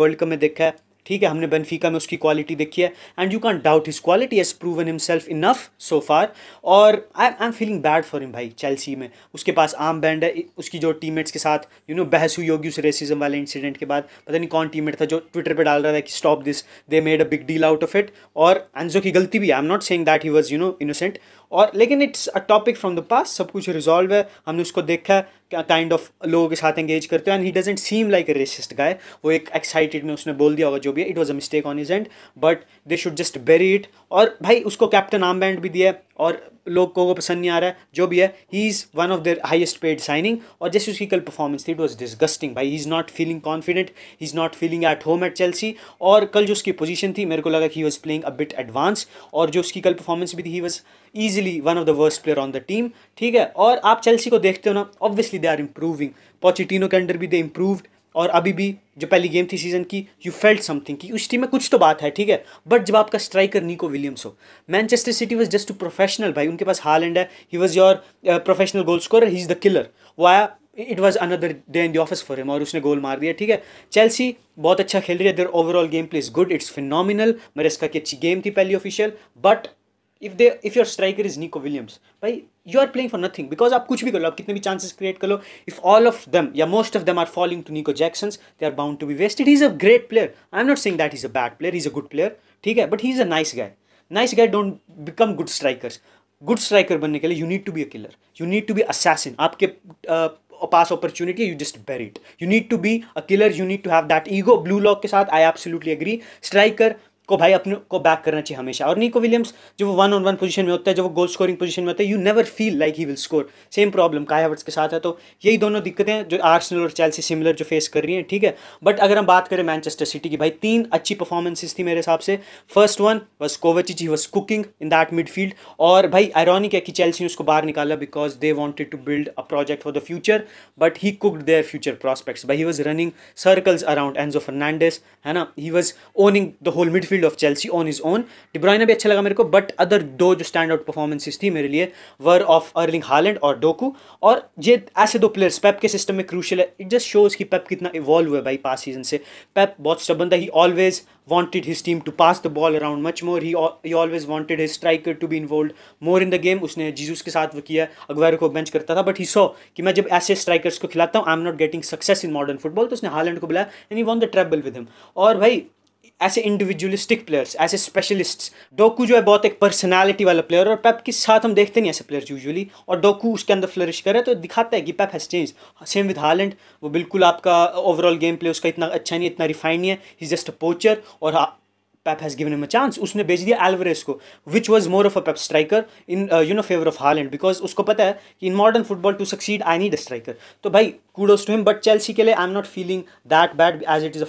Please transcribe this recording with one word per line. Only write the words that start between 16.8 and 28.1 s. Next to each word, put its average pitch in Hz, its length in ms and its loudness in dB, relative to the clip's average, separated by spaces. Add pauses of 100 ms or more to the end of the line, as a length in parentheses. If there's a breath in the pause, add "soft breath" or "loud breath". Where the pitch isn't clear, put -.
they 156 160 4
made 156 180 2
a - 80 -6
big 147 160 -4
deal 160 220 2
out 156 160 0
of 202 140 0
it", 202 120 -10 (220 soft breath)
और 175 300 4 (120)
एंजो 165 220 -2
की 190 100 -2
गलती 185 280 2
भी 196 120 0
है, 135 100 2
I'm 151 140 -2
not 202 160 -2
saying 170 180 0
that 156 200 2
he 151 100 2
was, 147 160 2
you 156 80 -2
know, 185 100 -2 (100)
innocent, 165 360 -4 (340 soft breath)
और 208 220 4
लेकिन 277 320 4
it's - 300 -6
a 185 40 -4 (100)
topic 214 320 2
from 185 160 -2
the 165 140 -6
past, 294 260 0
सब 180 120 -6
कुछ 196 180 -8
रिजॉल्व 170 460 2
है, 202 140 2 (180 loud breath)
हमने 165 160 -4
उसको 170 200 -4
देखा 165 320 0
है, 190 140 2 (220 loud breath)
क्या 165 160 -4
kind 165 260 2
of 165 80 2 (260)
लोगों 165 220 2
के 160 80 -4
साथ 160 220 0
एंगेज 160 280 -2
करते 170 240 -2
हैं, 196 80 2
and 185 80 -2
he 190 100 -4
doesn't 196 260 -2
seem 214 320 0